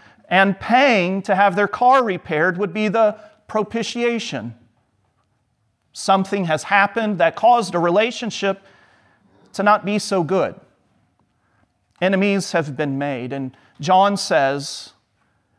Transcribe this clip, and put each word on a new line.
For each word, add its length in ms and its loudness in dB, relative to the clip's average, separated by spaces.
and 280 2
paying 680 2
to 120 0
have 220 2
their 100 2
car 340 2
repaired 560 -2
would 160 -4
be 140 -2
the 300 2
propitiation. 1080 -4
Something 460 0
has 200 -2
happened 560 0
that 180 2
caused 360 2
a 60 -2
relationship 840 -2
to 100 -4
not 220 2
be 120 -2
so 260 -2
good. 320 -2
Enemies 500 0
have 240 -2
been 220 -4
made, 340 -6
and 240 -8
John 380 2
says, 760 -2